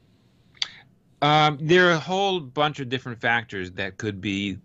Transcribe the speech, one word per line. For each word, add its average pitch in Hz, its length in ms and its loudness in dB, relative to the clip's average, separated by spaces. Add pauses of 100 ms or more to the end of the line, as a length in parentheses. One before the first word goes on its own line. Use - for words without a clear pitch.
(1200)
Um, 151 400 4
there 175 280 6
are 175 60 4
a 156 40 0
whole 185 400 -2
bunch 147 400 -4
of 135 100 -8
different 123 320 -8
factors 113 520 -2
that 95 260 -8
could 101 220 -6
be 98 440 -4